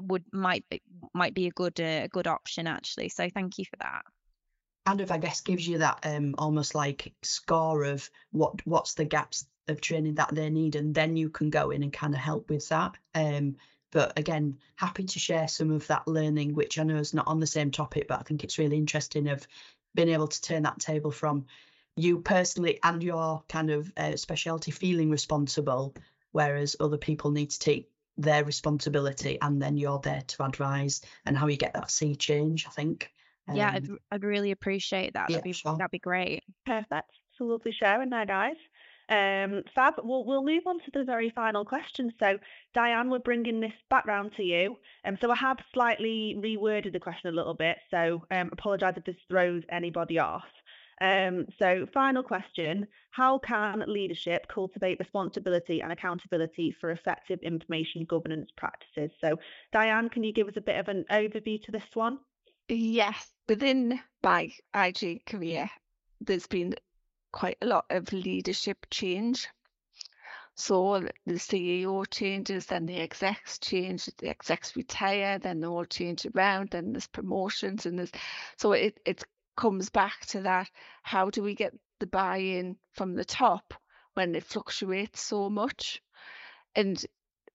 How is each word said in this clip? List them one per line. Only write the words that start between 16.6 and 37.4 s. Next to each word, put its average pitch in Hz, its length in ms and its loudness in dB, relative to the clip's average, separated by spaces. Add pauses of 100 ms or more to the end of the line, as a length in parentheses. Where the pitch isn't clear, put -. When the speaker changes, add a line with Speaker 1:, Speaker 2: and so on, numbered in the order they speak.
Speaker 2:
I 156 40 0
know 156 140 2
is 147 180 0
not 156 140 0
on 160 100 2
the 156 80 4
same 147 240 2
topic, - 380 -2
but - 100 0
I - 40 -10
think 151 200 -2
it's - 160 -4
really 151 180 4
interesting 151 520 0
of 139 180 -4 (480)
being 165 140 6
able 156 180 4
to - 160 -4
turn 160 220 0
that - 160 -2
table 151 320 0
from 143 340 -2 (480)
you 170 260 4
personally 180 640 2
and 170 200 4
your 160 460 -2
kind 156 220 0
of, 151 280 0
uh, 151 180 -2
specialty 160 540 -4
feeling 170 400 2
responsible, 139 840 0 (380)
whereas 143 480 2
other 151 160 2
people 151 340 0
need 147 200 2
to - 80 -6
take 143 300 2 (280)
their 147 280 4
responsibility, 143 1000 0
and 143 200 2
then 143 140 2
you're 143 240 0
there 139 220 -2
to - 200 -6
advise 139 600 0 (240)
and 143 100 4
how 143 100 4
you 143 100 4
get - 180 0
that - 160 -4
sea 147 260 0
change, 156 500 2
I - 40 -14
think. - 420 -4 (400)
Speaker 1:
Yeah, 208 160 4
Speaker 2:
Um, 190 60 0
Speaker 1:
I'd, 165 160 -4 (200)
I'd 202 140 -4
really 202 280 2
appreciate 190 600 -2
that. - 160 -2
Speaker 2:
yeah, 165 80 2
Speaker 1:
That'd 160 80 -4
be, 180 80 -4
Speaker 2:
sure. 156 240 -2
Speaker 1:
that'd 175 140 -2
be 175 80 -6
great. 180 440 -2 (220)
Speaker 3:
Perfect. 220 460 -4 (200)
It's - 100 -12